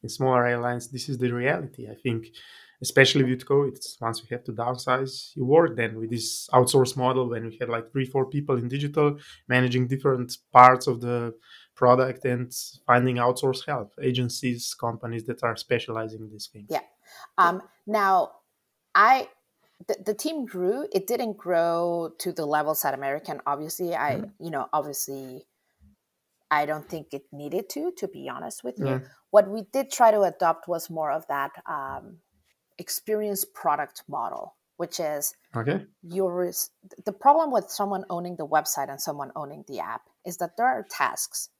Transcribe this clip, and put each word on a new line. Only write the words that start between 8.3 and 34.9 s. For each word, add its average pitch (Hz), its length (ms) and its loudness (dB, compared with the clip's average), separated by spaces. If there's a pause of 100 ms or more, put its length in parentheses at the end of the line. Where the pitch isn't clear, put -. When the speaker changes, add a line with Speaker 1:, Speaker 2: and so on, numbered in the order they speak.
Speaker 1:
in 120 120 -2
digital 147 500 0 (300)
managing 127 400 2
different 131 480 0 (160)
parts 127 340 10
of 117 140 0
the 120 340 -2 (400)
product 127 500 4
and 123 260 -2 (360)
finding 123 300 4
outsource 123 500 0
help, 123 340 -6
agencies, 127 720 -2
companies 117 520 -6
that 120 200 -8
are 113 120 0
specializing 113 640 -6
in 107 80 -16
these 104 160 -16
things. 104 240 -20
Speaker 2:
Yeah. 151 100 -2 (560)
Um, 185 240 4 (260)
now, 196 460 2 (640)
I, 240 340 6 (580)
the, 208 100 -2 (100)
the 208 80 0
team 302 320 -4
grew. 190 440 -2
It 190 160 0
didn't 233 300 -2
grow 170 840 0
to 180 140 -6
the 151 140 -6
levels 151 400 0
at 135 80 0
American, 143 520 -6
obviously. 156 480 -4
I, 139 200 -2
Speaker 1:
Mm-hmm. - 300 -10
Speaker 2:
you 165 60 -10
know, 139 220 -6
obviously, 135 760 -6 (1040)
I 151 140 2
don't 151 240 -6
think 160 240 -10
it 139 180 -10
needed 147 400 -6
to, 339 220 -4
to 214 160 -8
be 135 220 -12
honest 123 340 -10
with 123 140 -8
you. 160 80 -4
Speaker 1:
Yeah. 131 140 0 (300)
Speaker 2:
What 202 180 6
we 214 220 -6
did 269 200 -4
try 233 220 6
to 208 100 4
adopt 170 440 0
was 170 220 -4
more 160 240 -4
of 156 160 -6
that, 143 220 -2 (160)
um, 139 540 -10 (580)
experience 208 640 -4
product - 640 -4
model, 117 480 -8 (220)
which 170 200 -6